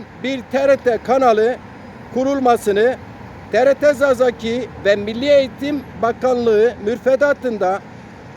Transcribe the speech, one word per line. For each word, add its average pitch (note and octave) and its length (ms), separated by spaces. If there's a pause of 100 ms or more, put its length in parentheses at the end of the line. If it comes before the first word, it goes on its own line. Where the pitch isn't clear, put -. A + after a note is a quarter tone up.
(240)
bir B3+ 180 (100)
T C4+ 160
R C4+ 100
T A#3 200 (100)
kanalı A#3 480 (580)
kurulmasını, B3 840 (560)
T A#3 140
R C4+ 80
T C#4+ 200
Zazaki A#3+ 760 (160)
ve G3+ 100
Milli A3 300
Eğitim C#4 580 (180)
Bakanlığı A#3 720 (120)
mürfedatında B3 920 (580)